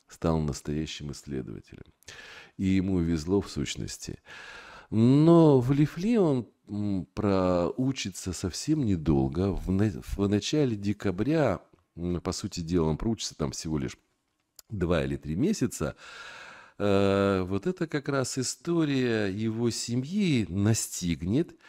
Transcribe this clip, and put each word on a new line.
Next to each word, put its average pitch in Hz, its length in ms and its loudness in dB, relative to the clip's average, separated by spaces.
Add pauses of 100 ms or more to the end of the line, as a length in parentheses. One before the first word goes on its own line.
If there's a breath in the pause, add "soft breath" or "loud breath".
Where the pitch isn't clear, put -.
стал 80 320 0
настоящим 73 720 -6
исследователем. 64 720 -12 (720 loud breath)
И 98 80 -2
ему 95 340 2
везло 82 420 2
в - 80 -10
сущности. - 720 -8 (720 loud breath)
Но 147 720 8
в 123 100 0
Лифли 165 460 2
он, 147 300 2 (220)
м, 101 440 -2
проучится 95 1200 0
совсем 143 520 -2
недолго. 80 680 2
В 80 180 -4
на-, 95 300 0
в - 280 -2
начале 117 460 0
декабря, 104 840 0 (340)
м, 87 260 -4
по 92 120 -4
сути - 280 -8
дела, 82 280 2
он 76 80 0
проучится - 400 -4
там 69 140 -2
всего 78 260 -6
лишь 64 200 -6 (720)
два 87 360 0
или 71 120 -2
три 78 180 -6
месяца. 113 600 -2 (840 loud breath)
Э, 98 680 4
вот 98 200 -4
это 180 200 -4
как 143 220 -4
раз 135 280 -2
история 131 920 0
его 110 440 -2
семьи 131 800 0
настигнет, 98 1080 0 (140 loud breath)